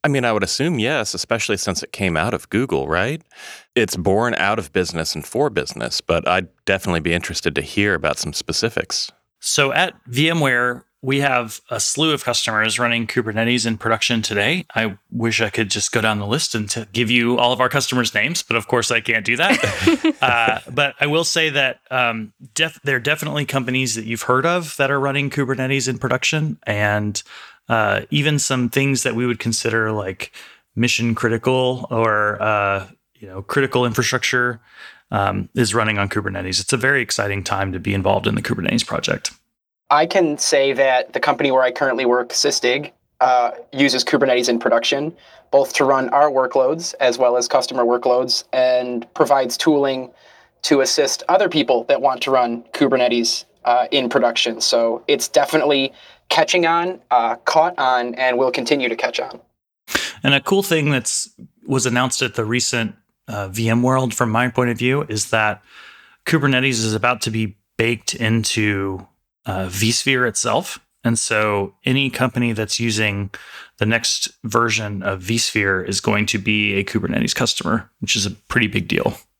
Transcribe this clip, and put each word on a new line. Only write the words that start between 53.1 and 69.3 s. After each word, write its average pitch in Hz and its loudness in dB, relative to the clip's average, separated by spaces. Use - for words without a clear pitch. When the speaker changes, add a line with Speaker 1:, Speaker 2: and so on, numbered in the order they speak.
Speaker 3:
uh, 120 4
in 131 0
production. 117 0
So 117 0
it's 139 0
definitely 143 2
catching 165 2
on, 170 0
uh, 117 2
caught 165 2
on, 123 0
and 127 2
will 131 2
continue 131 0
to 113 -2
catch - -2
on. - -10
Speaker 2:
And 139 4
a 139 2
cool 196 2
thing 156 2
that's, - -2
was 127 0
announced 123 0
at 120 -4
the 113 -2
recent, 113 -2
uh, 104 -6
V 113 -2
M 117 4
World, 131 2
from 117 0
my 120 2
point 120 0
of 113 -4
view, 123 0
is 107 -6
that 107 0
Kubernetes 135 2
is 110 0
about 117 0
to 113 -4
be 110 -4
baked 117 -2
into, 104 0